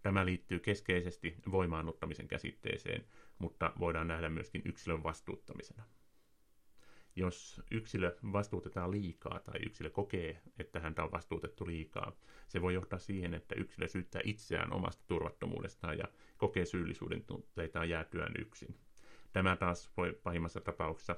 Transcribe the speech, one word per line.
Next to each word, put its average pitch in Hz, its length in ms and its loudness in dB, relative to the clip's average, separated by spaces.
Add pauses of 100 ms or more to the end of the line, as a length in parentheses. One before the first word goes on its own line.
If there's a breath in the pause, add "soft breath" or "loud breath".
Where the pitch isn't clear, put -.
Tämä 98 240 6
liittyy 90 340 2
keskeisesti 87 720 2 (160)
voimaannuttamisen 82 800 2
käsitteeseen, - 760 -2 (340 loud breath)
mutta 85 400 0
voidaan 82 300 4
nähdä 82 200 0
myöskin 80 360 -2
yksilön 82 380 0
vastuuttamisena. - 800 -6 (1400 loud breath)
Jos - 520 0
yksilö 107 460 2 (160)
vastuutetaan 95 580 2
liikaa 98 500 -2
tai - 260 -6
yksilö - 240 -6
kokee, 87 500 0 (180)
että - 220 -6
häntä 80 240 0
on 80 80 -2
vastuutettu - 540 -4
liikaa, - 460 -4 (360 loud breath)
se 87 140 0
voi 90 120 4
johtaa 92 240 0
siihen, 90 360 0
että - 200 -6
yksilö - 340 -2
syyttää - 360 -2
itseään 87 480 0
omasta 90 340 0
turvattomuudestaan 82 920 -2
ja - 60 0 (320 loud breath)
kokee 95 280 4
syyllisyyden 85 600 0
tunteitaan 82 640 -2
jäätyään 80 500 0
yksin. - 380 -8 (560 loud breath)
Tämä 92 240 6
taas 87 400 2
voi 87 260 2
pahimmassa 85 380 0
tapauksessa 82 580 0